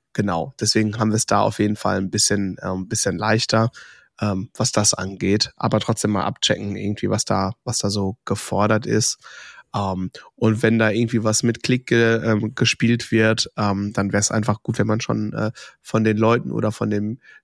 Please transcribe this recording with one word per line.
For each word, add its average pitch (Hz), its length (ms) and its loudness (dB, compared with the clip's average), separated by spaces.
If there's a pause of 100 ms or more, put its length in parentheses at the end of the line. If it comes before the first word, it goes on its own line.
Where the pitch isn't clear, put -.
(140)
genau, 98 460 -2
deswegen 107 380 0
haben 110 140 2
wir 107 60 2
es - 100 -2
da 104 140 4
auf 104 180 0
jeden 104 160 2
Fall 98 220 -2
ein 95 120 -2
bisschen, 98 480 0
äh, 95 120 -8
ein 92 180 -4
bisschen 90 320 -2
leichter, 113 500 2 (500)
ähm, 101 380 -2
was - 140 0
das - 240 2
angeht. 95 640 -2
Aber 110 220 2
trotzdem 107 300 -2
mal 104 140 0
abchecken, 101 520 -2
irgendwie, 101 360 -2
was 107 120 0
da, 95 300 0 (100)
was 113 140 -4
da 101 140 -2
so 98 340 -2
gefordert 107 600 0
ist. 110 320 0 (560)
Ähm, 95 360 -4 (240)
und 113 260 2
wenn 113 160 4
da 110 140 4
irgendwie 113 320 0
was 110 180 0
mit 117 220 0
Klick 127 240 0
ge-, 113 360 4
ähm, 110 300 0
gespielt 117 580 0
wird, 110 460 2
ähm, 101 340 -2
dann 98 220 -2
wär's 101 160 2
einfach 104 320 0
gut, - 160 -4
wenn 107 80 2
man 110 160 0
schon, 107 320 -4
äh, 110 180 -2 (300)
von 110 220 0
den 110 120 4
Leuten 113 360 2
oder 110 200 -2
von 107 200 -2
dem 104 260 -2 (260)